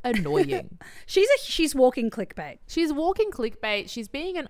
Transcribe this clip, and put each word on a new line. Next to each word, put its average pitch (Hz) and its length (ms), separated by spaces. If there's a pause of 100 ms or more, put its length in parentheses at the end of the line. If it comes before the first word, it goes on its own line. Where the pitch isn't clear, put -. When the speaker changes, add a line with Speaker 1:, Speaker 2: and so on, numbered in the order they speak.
Speaker 1:
annoying. 208 760 (140)
Speaker 2:
<laughs> - 140
She's 392 240
a, 539 120
she's - 320
walking 247 360
clickbait. 175 560
Speaker 1:
She's 320 260
walking 381 380
clickbait. 220 580
She's 226 200
being 359 280
an 294 140